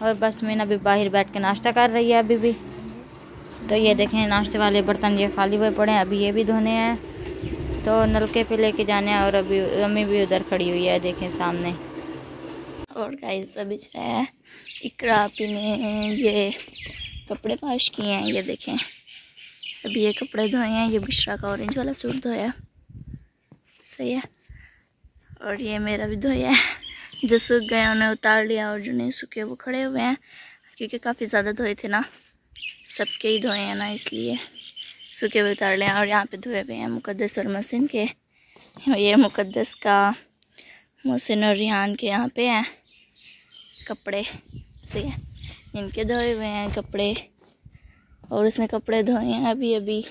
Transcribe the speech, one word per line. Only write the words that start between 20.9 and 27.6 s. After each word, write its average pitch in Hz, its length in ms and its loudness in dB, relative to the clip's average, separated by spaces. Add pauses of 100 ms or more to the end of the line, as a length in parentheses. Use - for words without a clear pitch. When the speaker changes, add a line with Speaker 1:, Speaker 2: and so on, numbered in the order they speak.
Speaker 2:
बुशरा 202 380 0
का 202 120 -6
orange 208 300 -4
वाला 269 140 -2
सूट 247 300 -4
धोया, 233 300 -2 (1300)
सही 247 280 -6
है, 262 100 -2 (1200)
और 202 200 -6
ये 214 180 -4
मेरा 208 260 -2
भी 214 120 -4
धोया 254 320 0
है। - 300 4 (440)
जो 226 140 6
सूख 240 240 4